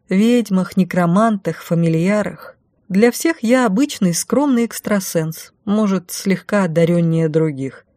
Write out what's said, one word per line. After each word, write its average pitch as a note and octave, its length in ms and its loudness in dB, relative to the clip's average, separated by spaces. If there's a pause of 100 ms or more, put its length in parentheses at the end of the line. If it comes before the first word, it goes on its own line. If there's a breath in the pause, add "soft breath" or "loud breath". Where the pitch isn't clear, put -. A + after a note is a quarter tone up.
ведьмах, G3+ 680 2
некромантах, F3+ 840 0
фамильярах. E3+ 920 -2 (320)
Для G#3+ 240 4
всех E4 320 -4
я B3 220 2
обычный G3+ 480 0
скромный A#3+ 520 0
экстрасенс, - 880 -6 (100)
может, G3 480 0
слегка G3 520 -2
одареннее E3 640 0
других. D3 580 -2 (120)